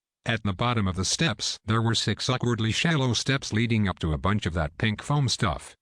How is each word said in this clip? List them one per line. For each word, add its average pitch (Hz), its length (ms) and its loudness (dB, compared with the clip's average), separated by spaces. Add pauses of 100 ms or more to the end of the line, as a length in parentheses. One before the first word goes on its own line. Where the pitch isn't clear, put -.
(260)
At 117 180 -2
the 98 100 0
bottom 113 340 0
of 92 80 0
the 92 80 -2
steps, - 640 -2
there 110 160 2
were 113 140 2
six - 340 -2
awkwardly 117 420 0
shallow 135 420 2
steps - 380 -2
leading 107 380 2
up 90 100 -4
to 80 140 0
a 73 40 0
bunch 98 280 0
of 85 80 -2
that 80 240 -2
pink 107 240 0
foam 143 260 0
stuff, - 540 -4